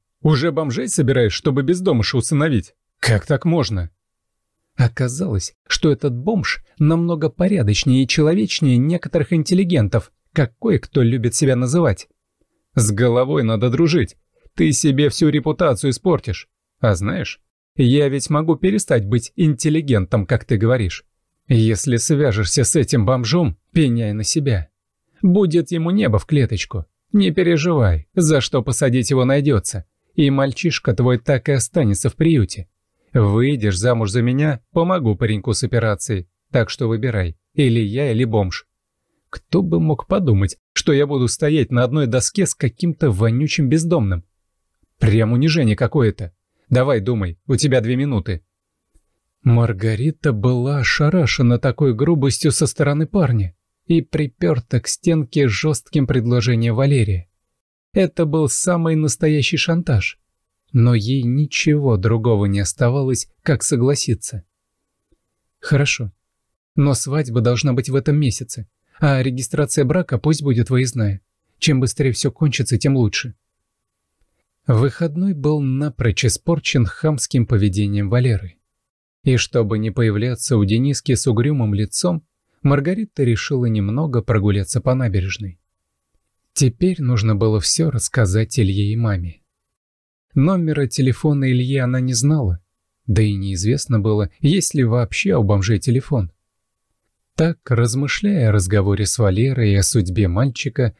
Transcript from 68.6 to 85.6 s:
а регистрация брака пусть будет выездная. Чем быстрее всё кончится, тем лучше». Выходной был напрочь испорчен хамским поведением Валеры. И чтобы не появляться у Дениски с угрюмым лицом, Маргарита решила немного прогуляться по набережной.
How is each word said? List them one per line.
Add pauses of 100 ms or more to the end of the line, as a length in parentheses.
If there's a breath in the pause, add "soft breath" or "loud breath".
а
регистрация
брака
пусть
будет
выездная. (360)
Чем
быстрее
всё
кончится,
тем
лучше». (1300)
Выходной
был
напрочь
испорчен
хамским
поведением
Валеры. (640)
И
чтобы
не
появляться
у
Дениски
с
угрюмым
лицом, (380)
Маргарита
решила
немного
прогуляться
по
набережной. (960)